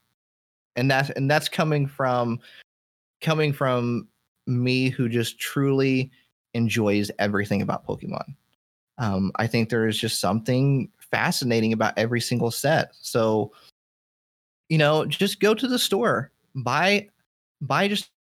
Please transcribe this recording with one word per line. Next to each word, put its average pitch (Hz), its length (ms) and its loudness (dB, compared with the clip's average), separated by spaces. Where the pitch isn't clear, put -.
And 135 120 2
that's, 135 200 2
and 139 200 -2
that's 151 180 2
coming 151 380 0
from, 123 520 0
coming 156 320 0
from 123 540 -2
me, 127 440 0
who 123 180 -2
just 117 300 -2
truly 135 720 0
enjoys 104 640 0
everything 101 440 0
about - 240 -6
Pokemon. - 480 -8
Um, 98 380 -2
I 113 100 0
think 113 240 0
there 113 180 2
is 107 100 -2
just - 220 -4
something 127 720 0
fascinating 113 600 0
about 110 240 0
every 117 240 0
single 117 300 -2
set. 139 400 0
So, 110 520 0
you 160 100 2
know, 151 280 4
just 202 340 -2
go 214 140 4
to 233 140 -2
the 247 100 0
store, 196 520 0
buy, 165 540 2
buy 151 280 2
just, 202 220 -4